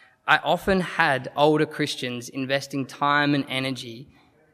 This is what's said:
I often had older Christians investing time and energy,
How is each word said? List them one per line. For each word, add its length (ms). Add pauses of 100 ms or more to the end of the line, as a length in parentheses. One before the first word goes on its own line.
(280)
I 120
often 420
had 560
older 300
Christians 600
investing 580
time 480
and 140
energy, 600 (440)